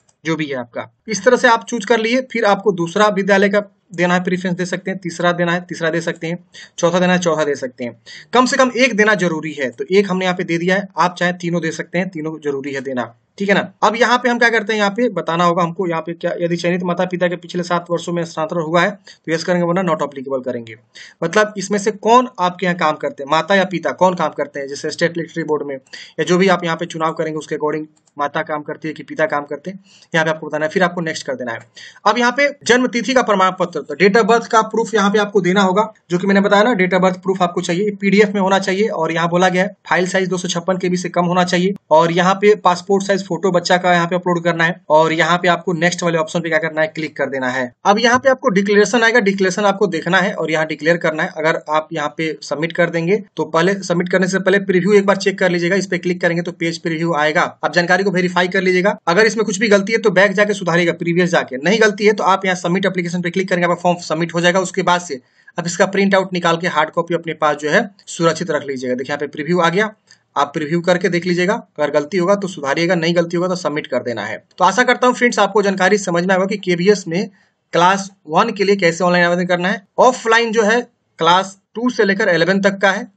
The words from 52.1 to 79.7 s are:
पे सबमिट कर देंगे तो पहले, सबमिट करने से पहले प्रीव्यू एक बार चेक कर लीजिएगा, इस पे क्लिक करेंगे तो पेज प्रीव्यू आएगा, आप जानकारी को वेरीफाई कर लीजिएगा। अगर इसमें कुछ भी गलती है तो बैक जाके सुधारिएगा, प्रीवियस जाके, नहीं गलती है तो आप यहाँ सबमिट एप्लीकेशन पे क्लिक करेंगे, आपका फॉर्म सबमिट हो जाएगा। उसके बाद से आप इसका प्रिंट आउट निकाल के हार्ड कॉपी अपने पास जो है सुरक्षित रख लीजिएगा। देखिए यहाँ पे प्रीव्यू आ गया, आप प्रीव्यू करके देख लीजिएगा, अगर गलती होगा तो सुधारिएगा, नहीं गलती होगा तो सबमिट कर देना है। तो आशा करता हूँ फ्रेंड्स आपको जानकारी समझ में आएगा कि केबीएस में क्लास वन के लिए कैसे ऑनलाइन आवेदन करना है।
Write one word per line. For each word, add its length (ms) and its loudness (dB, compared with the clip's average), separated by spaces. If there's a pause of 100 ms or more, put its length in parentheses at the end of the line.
पे 260 -4
सबमिट 300 -4
कर 160 2
देंगे 340 -2 (120)
तो 120 -4
पहले, 280 2
सबमिट 340 -2
करने 180 2
से 120 -2
पहले 220 2
प्रीव्यू 320 2
एक 120 6
बार 120 2
चेक 220 -2
कर 120 2
लीजिएगा, 240 0
इस 120 -2
पे 100 -4
क्लिक 240 -4
करेंगे 200 0
तो 120 -6
पेज 260 -4
प्रीव्यू 360 -4
आएगा, 260 2 (220)
आप 100 -2
जानकारी 260 2
को 120 0
वेरीफाई 360 0
कर 140 0
लीजिएगा। 360 0 (100)
अगर 180 4
इसमें 200 0
कुछ 140 -4
भी 80 0
गलती 260 4
है 60 0
तो 120 2
बैक 220 4
जाके 200 2
सुधारिएगा, 420 0
प्रीवियस 360 0
जाके, 280 0
नहीं 220 2
गलती 240 2
है 80 6
तो 120 -2
आप 200 2
यहाँ 120 0
सबमिट 280 0
एप्लीकेशन 360 -4
पे 80 -4
क्लिक 200 -4
करेंगे, 160 2
आपका 160 0
फॉर्म 180 2
सबमिट 340 -4
हो 80 -2
जाएगा। 200 4
उसके 220 -4
बाद 180 2
से 200 -12 (360)
आप 100 -8
इसका 200 0
प्रिंट 280 0
आउट 180 0
निकाल 240 0
के 120 -6
हार्ड 220 0
कॉपी 220 -2
अपने 220 -4
पास 220 0
जो 120 -4
है 200 2 (180)
सुरक्षित 440 -2
रख 140 -2
लीजिएगा। 300 -6
देखिए 180 -6
यहाँ 60 -6
पे 100 -6
प्रीव्यू 300 -2
आ 100 4
गया, 240 -2 (420)
आप 180 0
प्रीव्यू 280 -2
करके 280 0
देख 160 -2
लीजिएगा, 280 0 (240)
अगर 140 0
गलती 260 0
होगा 180 2
तो 120 -6
सुधारिएगा, 480 -2
नहीं 200 0
गलती 220 0
होगा 100 -2
तो 100 -2
सबमिट 300 -6
कर 160 -4
देना 220 -6
है। 120 -10 (200)
तो 80 4
आशा 180 2
करता 240 2
हूँ 80 2
फ्रेंड्स 240 2
आपको 220 2
जानकारी 360 2
समझ 280 -2
में 80 2
आएगा 120 2
कि 140 -4
केबीएस 480 2
में 220 -4 (440)
क्लास 360 2 (200)
वन 220 2
के 120 -4
लिए 120 4
कैसे 280 0
ऑनलाइन 220 4
आवेदन 200 0
करना 240 0
है। 160 -6 (140)